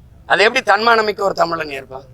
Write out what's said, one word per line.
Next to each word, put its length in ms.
அதை 200
எப்படி 260
தன்மானமிக்க 480
ஒரு 140
தமிழன் 380
ஏற்பான்? 420